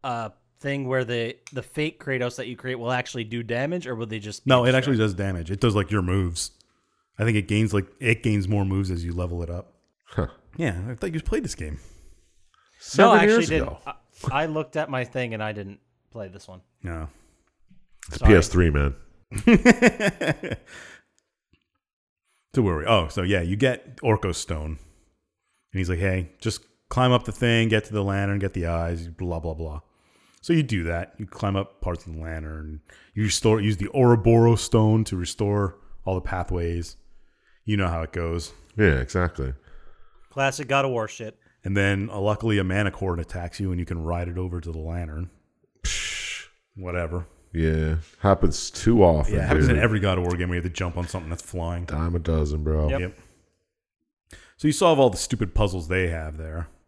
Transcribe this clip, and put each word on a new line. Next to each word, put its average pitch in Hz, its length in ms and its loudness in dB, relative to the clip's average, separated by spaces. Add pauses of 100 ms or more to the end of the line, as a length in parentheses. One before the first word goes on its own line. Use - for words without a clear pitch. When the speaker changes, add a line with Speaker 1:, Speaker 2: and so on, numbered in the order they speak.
Speaker 1:
a 117 300 -6 (280)
thing 139 280 -4
where 131 160 0
the, 117 320 -4 (160)
the 127 100 -8
fake 151 400 -6
Kratos 123 340 -4
that 120 120 -10
you 123 80 -10
create 131 200 -8
will 117 160 -6
actually 123 320 -4
do 117 180 -6
damage, 135 440 -4
or 127 80 -6
will 113 120 -6
they 110 120 -8
just 104 280 -10
Speaker 2:
No, 127 180 4
Speaker 1:
be 127 60 4
Speaker 2:
it 127 40 4
actually 131 220 2
Speaker 1:
destroyed? 110 120 4
Speaker 2:
does 95 60 -2
damage. 90 360 -4
It 98 100 -4
does, 113 160 2
like, 98 140 0
your 107 120 2
moves. 90 480 -2 (680)
I 104 60 0
think 113 120 2
it 98 120 0
gains, 107 260 2
like, 98 120 0 (140)
it 117 220 0
gains 104 260 0
more 101 160 0
moves 95 260 -2
as 85 140 -4
you 85 80 -6
level 87 300 -4
it 82 80 -8
up. 87 240 -12 (320)
Speaker 3:
Huh. - 220 -4 (280)
Speaker 2:
Yeah, 107 320 -4
I 123 60 -8
thought 180 200 -6
you 156 60 -4
played 151 240 -2
this - 100 -8
game. 76 200 -10
Speaker 1:
No, 69 40 -14 (1000)
Speaker 3:
Seven - 320 6
Speaker 1:
I 202 100 8
actually 214 140 6
Speaker 3:
years 170 120 2
Speaker 1:
didn't. 156 200 0
Speaker 3:
ago. - 180 -12
Speaker 1:
I, - 80 -12 (480)
I 165 40 -2
looked 156 300 -6
at 151 140 -4
my 127 140 -4
thing 120 300 -6
and 107 80 -6
I 107 100 -6
didn't 101 260 -12 (320)
play 104 180 -14
this 95 200 -20
one. 92 140 -20 (200)
Speaker 2:
No. 82 260 -10 (1000)
Speaker 3:
It's - 100 -10
Speaker 1:
Sorry. 110 140 8
Speaker 3:
P 95 60 12
S 80 100 2
three, 87 220 4
man. 71 240 0 (520)
Speaker 2:
<laughs> - 1120 4 (2000)
So 131 80 4
where 92 120 2
were 76 60 -2
we? 78 60 -6
Oh, 98 220 2
so 98 140 -4
yeah, 92 200 2
you 87 140 -2
get 123 420 -2
Orco 104 360 0
Stone. 78 440 -8 (960)
And 95 60 -4
he's 90 120 -2
like, 87 80 -2
"Hey, 92 320 -2 (100)
just - 200 -6 (280)
climb 127 240 2
up 123 120 2
the 107 80 -8
thing, 117 360 2
get 110 160 2
to - 80 -14
the 104 100 -2
lantern, 98 360 -2
get 98 160 -4
the 87 120 -4
eyes, 85 420 -4
blah, 82 320 -6
blah, 80 140 -6
blah." 78 260 -10 (600)
So - 120 -2
you 160 100 4
do 110 220 -2
that. 85 340 -6
You 101 80 -10
climb 98 300 -4
up - 240 -6
parts 87 260 -6
of 82 80 -14
the 80 60 -10
lantern. 78 600 -10 (340)
You 107 140 0
store, 110 320 2
use 104 160 2
the 101 180 -6
Ouroboros 117 680 6
Stone 110 420 4
to 98 120 -4
restore 101 600 -2 (280)
all 95 100 0
the 92 60 -2
pathways. 85 760 -4 (680)
You 107 120 -2
know 95 120 0
how 82 140 -2
it 80 100 -10
goes. 82 400 -4 (260)
Speaker 3:
Yeah, 80 220 6
exactly. 67 540 -2 (760)
Speaker 1:
Classic 135 380 -2
God 139 160 2
of 135 80 -2
War 110 160 -2
shit. - 280 -14 (280)
Speaker 2:
And 98 120 -2
then, 98 360 2
uh, 101 80 -6
luckily, 104 380 2
a 98 60 2
Manicorn 92 560 -2
attacks 85 380 -10
you, 95 140 -2
and 87 80 -2
you 82 60 -4
can 85 180 -6
ride 85 240 -4
it 87 100 -6
over 90 220 -6
to 82 100 -10
the 80 80 -8
lantern. 82 520 -8 (520)
Speaker 3:
Psh. - 640 -8 (300)
Speaker 2:
Whatever. 87 500 -4 (260)
Speaker 3:
Yeah. 80 440 2 (240)
Happens - 500 4
too 110 320 4
often, 78 320 6
Speaker 2:
Yeah, 71 60 2
it 73 80 -2
happens 76 200 4
in 76 60 4
Speaker 3:
dude. 76 80 2
Speaker 2:
every 107 160 2
God 95 200 2
of 87 60 -2
War 87 120 0
game 90 140 -2
where 87 80 -2
you 85 40 -4
have 90 80 -4
to 80 60 -12
jump 87 200 -4
on 87 120 -4
something 82 220 -8
that's 82 120 -8
flying. 85 440 -6
Speaker 3:
Dime 82 280 -2
a 87 60 0
dozen, 76 420 0
bro. 76 280 2
Speaker 1:
Yep. 67 100 0
Speaker 2:
Yep. 90 180 -8 (1400)
So 156 100 2
you 151 40 4
solve 160 280 4
all 127 100 8
the 87 60 -6
stupid - 380 -4
puzzles 90 340 0
they 92 200 0
have 78 280 -6
there. 80 320 -8 (200)